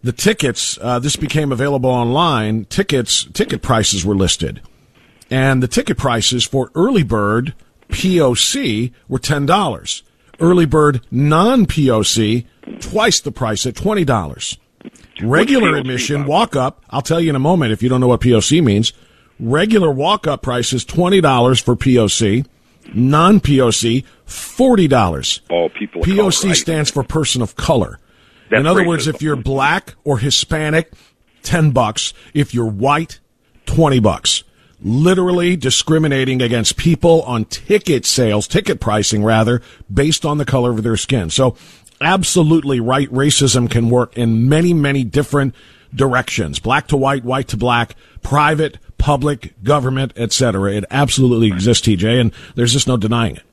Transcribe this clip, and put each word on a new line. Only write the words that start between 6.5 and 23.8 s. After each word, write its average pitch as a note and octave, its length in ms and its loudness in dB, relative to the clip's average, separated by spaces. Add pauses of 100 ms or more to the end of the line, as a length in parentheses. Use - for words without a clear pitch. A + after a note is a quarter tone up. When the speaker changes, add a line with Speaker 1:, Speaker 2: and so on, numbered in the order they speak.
Speaker 1:
early G3+ 280 2
bird A2 500 -2 (380)
P F#3 280 0
O C3 140 4
C B2 640 -2 (140)
were C3 100 -4
ten C#3+ 260 -4
dollars. D#3+ 580 -2 (380)
Early E3+ 240 4
bird D3 460 2
non-P D#3 800 2
O A2 120 2
C, A2 440 0 (340)
twice G#3+ 400 0
the D3 100 -8
price A2 360 -4
at B2 100 -6
twenty G3 300 -2
dollars. F#2 500 -4 (640)
Regular F#3 520 2
Speaker 2:
What's - 20 -2
P - 20 -2
O - 0 -
C, C#3+ 40 -2
Speaker 1:
admission, B2+ 420 -4
Speaker 2:
Bob? C#3 60 -4
Speaker 1:
walk F3+ 280 0
up, C3 320 -4
I'll C3+ 140 -4
tell E3 180 -2
you E3 80 0
in C#3+ 80 0
a C3 40 0
moment D3+ 300 2
if A2 120 -2
you B2+ 80 0
don't B2+ 100 2
know B2+ 80 4
what A#2+ 140 2
P B2 100 4
O A2+ 80 6
C D#3+ 220 2
means. G#2+ 320 2 (440)
Regular E3 520 0
walk D#3 360 -2
up C#3+ 160 -2
price B2 300 -2
is B2 140 -4
twenty F3+ 340 2
dollars B2+ 400 4
for A#2+ 160 0
P B2+ 220 2
O G#2+ 80 4
C. A2 380 0 (500)
Non-P C#3+ 680 4
O A#2+ 100 4
C, A#2 360 -2 (180)